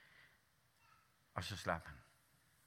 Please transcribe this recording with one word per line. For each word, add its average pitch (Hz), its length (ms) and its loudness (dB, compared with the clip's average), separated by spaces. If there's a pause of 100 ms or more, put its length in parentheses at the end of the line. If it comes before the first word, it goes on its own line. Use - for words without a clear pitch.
(1300)
Og 95 100 4
så 101 120 0
slap 85 300 4
han. - 120 -10 (680)